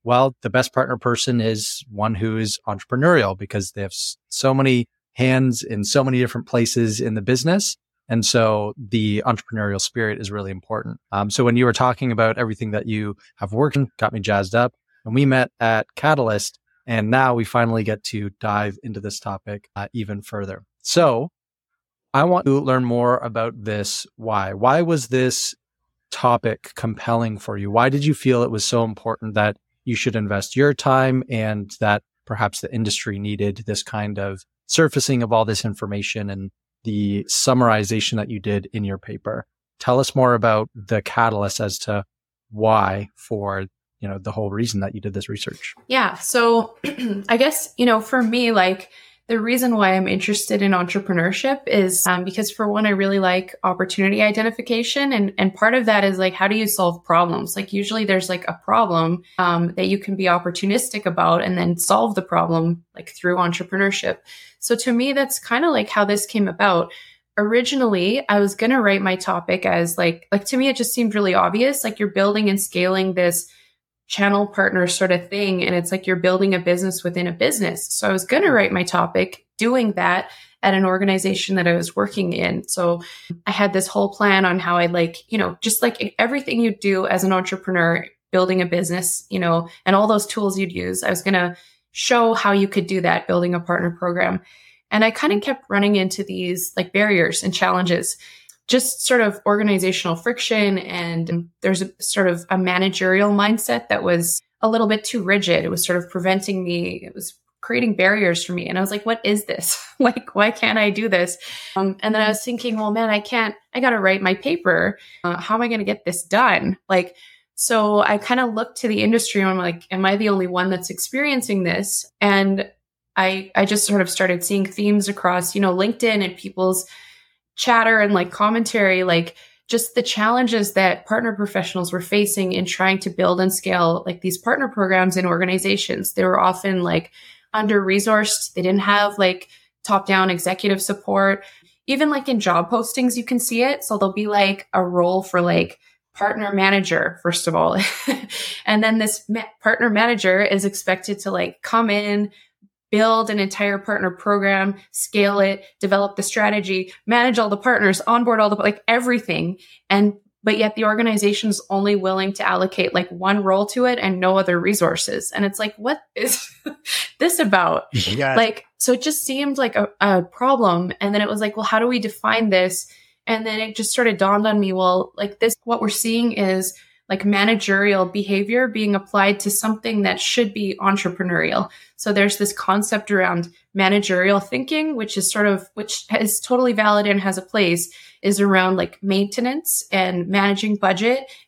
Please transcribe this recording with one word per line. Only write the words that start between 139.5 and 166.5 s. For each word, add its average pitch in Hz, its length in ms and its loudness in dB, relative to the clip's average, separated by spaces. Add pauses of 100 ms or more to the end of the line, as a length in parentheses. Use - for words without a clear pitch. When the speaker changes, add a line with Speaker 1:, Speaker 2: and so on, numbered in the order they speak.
Speaker 2:
top-down 190 440 2
executive 185 520 -2
support. 196 640 -2 (420)
Even, 277 220 0
like, 277 180 -4
in 240 140 0
job 180 280 0
postings, 240 460 -2
you 240 80 -4
can 240 160 -2
see 233 240 -2
it. 269 220 -2
So 214 120 -4
there'll 196 160 0
be, 208 140 -4
like, 196 460 0
a 185 100 2
role 180 400 0
for, 180 180 -2
like, 170 380 0 (340)
partner 208 400 -2
manager, 190 720 0
first 170 240 -2
of 165 80 -2
all. 165 260 2
<laughs> - 840 -6
And 214 180 2
then 220 140 2
this 214 320 -2
ma-, 214 140 -4 (180)
partner 226 300 2
manager 208 500 2
is 196 240 0
expected 196 540 -4
to, 196 120 -8
like, 180 300 -6
come 226 300 0
in, 208 400 0 (580)
build 226 400 2
an 208 100 -2
entire 196 380 -2
partner 196 320 -4
program, 196 640 0 (160)
scale 202 480 0
it, 196 240 0 (160)
develop 196 360 0
the 196 80 -4
strategy, 196 680 -2 (120)
manage 240 320 2
all 220 120 0
the 202 80 0
partners, 202 500 2
onboard 233 320 2
all 214 100 4
the, 208 60 0
like, 202 320 -2
everything. 226 720 -2 (320)
And, 202 240 4 (300)
but 214 140 0
yet 214 180 0
the 220 100 -2
organization's 214 840 0
only 202 260 2
willing 190 380 -2
to - 140 -4
allocate, 185 460 0
like, 180 160 0
one 190 340 0
role 190 240 2
to 247 180 0
it 247 140 0
and 185 200 -2
no 185 180 4
other 185 220 2
resources. 175 720 0
And 202 140 -2
it's 196 140 -4
like, 214 160 -6
"What 262 260 -4 (140)
is 247 320 -2 (380)